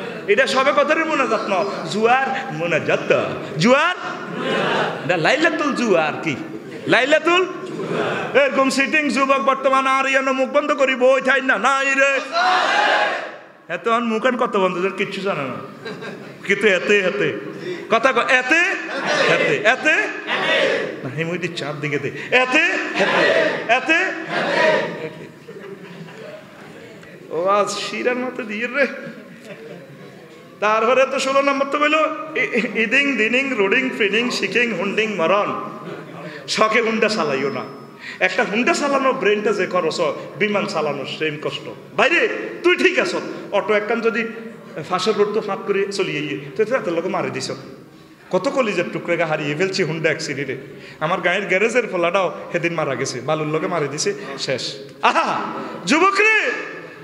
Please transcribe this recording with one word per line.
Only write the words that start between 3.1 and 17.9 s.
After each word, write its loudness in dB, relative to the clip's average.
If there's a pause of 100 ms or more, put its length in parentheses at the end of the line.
জুয়ার? 4 (1080)
এটা 2
লাইলাতুল 2
জুয়ার 2 (100)
কি? -4 (500)
লাইলাতুল? 4 (880)
এরকম 4
sitting 2
যুবক 2
বর্তমানে 2
আর 2
ইয়ানো 2
মুখ 0
বন্ধ 2
করি 2
বই 4
থাই 2
না, 2
নাই 2
রে। 4 (1500)
এত -4
আন 2
মুখ 0
আন 2
কত 0
বন্ধ, 2
যে 0
কিচ্ছু -4
জানে -2
না। -6 (920)
কিন্তু 2
এতে, 4
এতে। 0 (520)